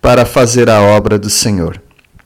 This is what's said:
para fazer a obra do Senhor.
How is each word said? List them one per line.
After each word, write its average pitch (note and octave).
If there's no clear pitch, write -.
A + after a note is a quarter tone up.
para B2
fazer A#2+
a G#2+
obra G#2
do G2+
Senhor. F#2